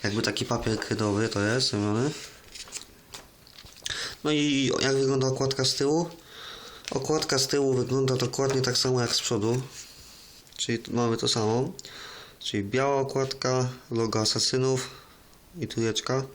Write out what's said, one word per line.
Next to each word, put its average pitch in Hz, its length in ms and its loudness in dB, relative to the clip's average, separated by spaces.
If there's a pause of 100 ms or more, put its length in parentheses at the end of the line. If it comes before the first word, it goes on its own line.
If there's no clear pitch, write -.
Jakby 107 180 0
taki 104 240 0
papier 117 340 0
kredowy 107 500 0
to 107 100 -2
jest 113 280 2
zrobiony. 107 440 2 (2000)
No 151 80 2
i 147 400 2 (100)
jak 135 140 2
wygląda 135 320 2
okładka 135 380 0
z - 100 0
tyłu? 160 340 2 (840)
Okładka 139 480 0
z 135 80 2
tyłu 139 260 4
wygląda 127 420 2
dokładnie 135 460 0
tak 127 160 0
samo 127 240 2
jak 117 140 0
z - 60 0
przodu. 117 400 0 (960)
Czyli 117 220 -2
tu - 140 -8
mamy 117 240 2
to 120 100 0
samo. 120 460 2 (680)
Czyli 107 240 -2
biała 135 380 2
okładka, 131 680 0 (220)
logo 113 300 2
Asasynów 127 680 2 (720)
i 135 80 -4
trójeczka. 117 560 0 (120)